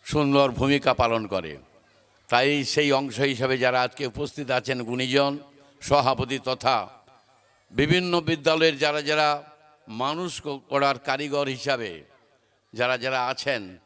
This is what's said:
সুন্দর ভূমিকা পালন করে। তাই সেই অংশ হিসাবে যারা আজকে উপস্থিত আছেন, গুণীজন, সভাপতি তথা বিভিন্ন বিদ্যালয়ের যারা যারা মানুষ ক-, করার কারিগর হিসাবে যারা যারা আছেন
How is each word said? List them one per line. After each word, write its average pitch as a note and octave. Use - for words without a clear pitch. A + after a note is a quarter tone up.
সুন্দর C#3
ভূমিকা C3
পালন A#2
করে। E2+
তাই C3+
সেই D3
অংশ C3+
হিসাবে C3
যারা B2+
আজকে B2+
উপস্থিত C#3+
আছেন, B2+
গুণীজন, C3
সভাপতি C3
তথা B2+
বিভিন্ন F3
বিদ্যালয়ের D#3+
যারা D3+
যারা D3+
মানুষ D3
ক-, C#3
করার C#3
কারিগর C#3+
হিসাবে A#2+
যারা B2
যারা B2+
আছেন A2